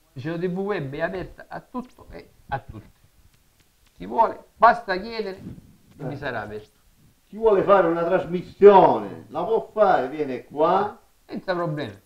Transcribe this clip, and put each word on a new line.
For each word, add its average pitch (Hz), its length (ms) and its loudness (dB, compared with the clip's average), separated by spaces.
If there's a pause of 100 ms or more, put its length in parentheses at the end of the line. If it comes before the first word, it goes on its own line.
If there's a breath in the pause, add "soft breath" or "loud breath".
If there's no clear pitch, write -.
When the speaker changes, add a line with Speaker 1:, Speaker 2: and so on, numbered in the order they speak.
(140)
Speaker 1:
Dicevo, 156 260 -10
T 180 80 -4
V 180 100 -6
Web 190 380 -6
è 156 60 -10
aperta 180 480 -8
a 165 100 -14
tutto - 520 -14
e - 180 -20 (180)
a 139 120 -8
tutti. - 300 -18 (1080)
Chi - 80 -16
vuole, - 360 -2 (140)
basta 226 420 2
chiedere 208 400 -10 (600)
e - 60 -14
Speaker 2:
Eh. 127 40 -10
Speaker 1:
vi 139 80 -10
sarà 123 280 -8
aperto. 104 360 -16 (480)
Speaker 2:
Chi - 80 -18
vuole 208 280 2
fare 180 240 4
una 170 180 -2
trasmissione, 170 1200 4
la 160 160 -8
può 220 300 -2
fare, 185 340 2
viene 135 380 -8
qua. 170 520 -2 (280)
Speaker 1:
Senza 196 280 -8
problemi. 147 520 -8